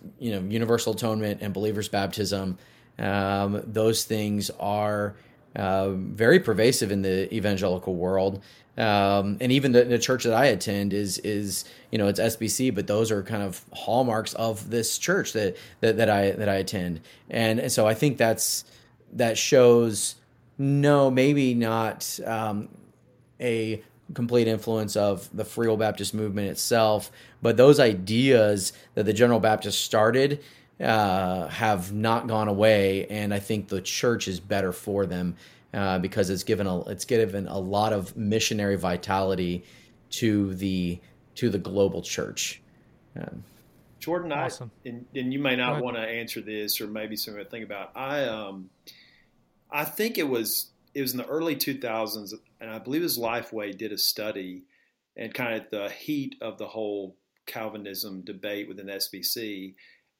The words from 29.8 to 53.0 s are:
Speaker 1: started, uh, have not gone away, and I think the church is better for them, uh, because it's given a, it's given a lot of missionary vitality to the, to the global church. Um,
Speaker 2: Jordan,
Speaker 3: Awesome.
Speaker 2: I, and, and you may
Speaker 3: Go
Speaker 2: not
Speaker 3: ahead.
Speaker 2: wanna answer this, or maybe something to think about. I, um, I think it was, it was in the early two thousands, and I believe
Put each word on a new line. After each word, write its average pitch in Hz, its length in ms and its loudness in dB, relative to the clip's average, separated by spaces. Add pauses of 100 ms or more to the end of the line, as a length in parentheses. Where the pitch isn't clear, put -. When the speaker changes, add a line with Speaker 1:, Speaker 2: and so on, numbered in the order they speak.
Speaker 1:
started, 131 600 2 (360)
uh, 95 680 0
have 101 440 -2
not 113 360 0
gone 110 200 0
away, 98 600 4
and 104 260 -4
I 101 60 0
think 101 280 -4
the 95 140 -4
church - 460 -2
is 92 120 -4
better 98 320 -2
for 101 340 -2
them, 90 320 -4 (360)
uh, 95 260 0
because 92 300 0
it's 95 140 -2
given 101 240 0
a, 90 220 -2
it's - 160 -8
given 101 420 0
a 98 100 -6
lot 101 360 0
of 95 220 -4
missionary 104 600 0
vitality 92 880 0 (480)
to 104 420 2
the, 92 460 -2 (360)
to 120 140 0
the 98 80 0
global 95 440 0
church. - 600 -8 (580)
Um, - 240 -14 (560)
Speaker 2:
Jordan, 170 320 -4
Speaker 3:
Awesome. 147 380 -6 (160)
Speaker 2:
I, 131 40 -12
and, 120 160 -12 (100)
and 127 180 -4
you 135 60 -4
may 135 160 0
Speaker 3:
Go 123 80 0
Speaker 2:
not 123 80 0
Speaker 3:
ahead. 147 120 -2
Speaker 2:
wanna 117 180 -4
answer 117 400 -6
this, 104 380 -6
or 110 80 -8
maybe 107 280 -8
something 104 280 -10
to 92 60 -20
think 113 160 -12
about. 101 300 -14
I, 135 300 -4
um, 98 440 -8 (1000)
I 147 120 -4
think 214 340 -4
it 156 120 0
was, 117 380 -2 (260)
it 143 80 -4
was 127 100 -4
in 123 60 -6
the 120 80 -8
early 160 300 -4
two 139 220 -4
thousands, 110 560 -6 (280)
and 113 80 -14
I 110 100 -12
believe 139 220 -4